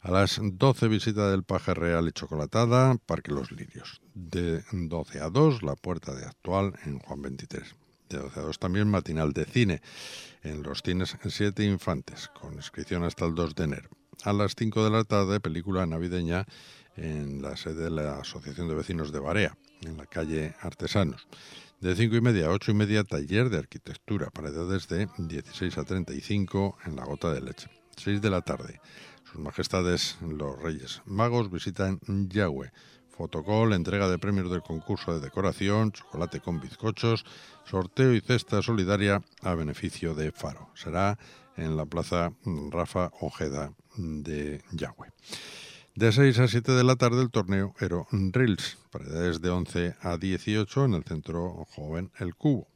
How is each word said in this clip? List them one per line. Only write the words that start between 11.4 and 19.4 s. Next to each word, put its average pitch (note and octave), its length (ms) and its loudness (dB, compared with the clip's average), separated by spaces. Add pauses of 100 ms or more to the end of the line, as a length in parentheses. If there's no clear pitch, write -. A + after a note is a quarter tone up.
Infantes, F2+ 640 -2 (120)
con C#2+ 140 -12
inscripción D2+ 500 -4
hasta E2+ 200 -2
el E2 120 0
dos E2 180 0
de F2 100 0
enero. C#2+ 240 -4 (360)
A G#2 80 0
las G2+ 240 2
cinco A2 260 0
de G#2+ 80 4
la A2 140 4
tarde, G2+ 340 2
película F#2 480 -2
navideña F2 580 -2 (520)
en D2 460 -6
la C#2 140 -6
sede D#2+ 280 -6
de E2 60 -2
la D2+ 280 -2
Asociación C#2+ 500 -8
de D#2 60 0
Vecinos D#2 380 -4
de D2 80 -4
Barea, E2+ 380 2 (240)